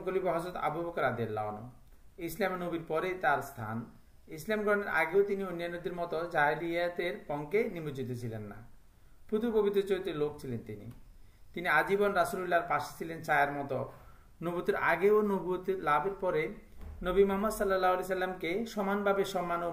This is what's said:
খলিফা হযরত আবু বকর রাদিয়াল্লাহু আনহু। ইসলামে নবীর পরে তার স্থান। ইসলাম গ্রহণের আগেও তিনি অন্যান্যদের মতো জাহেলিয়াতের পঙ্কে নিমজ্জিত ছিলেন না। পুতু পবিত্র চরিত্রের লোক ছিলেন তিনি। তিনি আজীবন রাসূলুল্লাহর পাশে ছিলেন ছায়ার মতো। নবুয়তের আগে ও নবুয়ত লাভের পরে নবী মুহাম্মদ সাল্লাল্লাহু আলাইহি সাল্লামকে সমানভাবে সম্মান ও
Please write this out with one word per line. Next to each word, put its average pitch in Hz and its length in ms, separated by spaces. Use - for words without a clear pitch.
খলিফা 185 320
হযরত 170 200
আবু 156 180
বকর 170 220
রাদিয়াল্লাহু 107 440
আনহু। 110 140
ইসলামে 185 360
নবীর 170 260
পরে 165 180
তার 139 160
স্থান। 113 280
ইসলাম 214 280
গ্রহণের 202 260
আগেও 170 300
তিনি 196 200
অন্যান্যদের 175 500
মতো 165 160
জাহেলিয়াতের 170 800
পঙ্কে 147 320
নিমজ্জিত 135 360
ছিলেন 110 280
না। - 80
পুতু 220 180
পবিত্র 202 220
চরিত্রের 180 340
লোক 147 180
ছিলেন 120 280
তিনি। 104 180
তিনি 175 140
আজীবন 196 320
রাসূলুল্লাহর 175 520
পাশে 147 260
ছিলেন 165 280
ছায়ার 143 320
মতো। 135 200
নবুয়তের 175 320
আগে 170 260
ও - 20
নবুয়ত 180 360
লাভের 147 340
পরে 160 200
নবী 185 220
মুহাম্মদ 202 300
সাল্লাল্লাহু 190 380
আলাইহি 185 180
সাল্লামকে 185 360
সমানভাবে 196 480
সম্মান 175 320
ও - 60